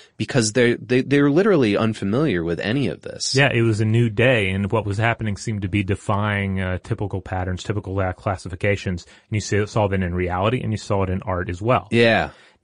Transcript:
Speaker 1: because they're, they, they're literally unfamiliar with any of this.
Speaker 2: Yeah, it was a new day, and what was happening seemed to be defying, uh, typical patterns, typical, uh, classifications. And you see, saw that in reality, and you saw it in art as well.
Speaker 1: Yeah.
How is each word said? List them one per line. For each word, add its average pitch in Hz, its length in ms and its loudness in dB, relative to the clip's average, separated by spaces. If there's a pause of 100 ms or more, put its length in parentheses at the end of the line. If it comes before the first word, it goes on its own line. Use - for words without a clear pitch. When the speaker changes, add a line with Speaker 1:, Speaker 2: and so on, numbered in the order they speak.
(160)
Speaker 1:
because 113 360 0
they're, 120 240 4
they, 123 260 0
they're 143 280 4
literally 147 460 4
unfamiliar 110 640 0
with 82 180 -2
any 117 280 -2
of - 140 -8
this. - 320 -6
Speaker 2:
Yeah, 135 180 4
it 117 100 2
was 113 180 2
a 113 40 2
new 117 260 4
day, 110 400 2
and 98 220 -2
what 110 140 0
was 98 120 -4
happening 110 380 -2
seemed 104 260 -6
to 101 60 -2
be 101 160 0
defying, 101 760 -2
uh, 92 220 -2
typical 101 380 -6
patterns, 92 420 -6
typical, 98 380 -4
uh, 92 140 0
classifications. 95 920 -4
And - 320 -8
you 104 40 0
see, 104 260 0
saw 107 220 0
that 95 140 0
in 87 120 -2
reality, 90 480 0
and 110 100 -4
you 107 60 -2
saw 98 260 -2
it 92 60 -2
in 95 120 -2
art 90 280 -4
as 90 120 -8
well. 113 300 0
Speaker 1:
Yeah. 113 380 4 (340)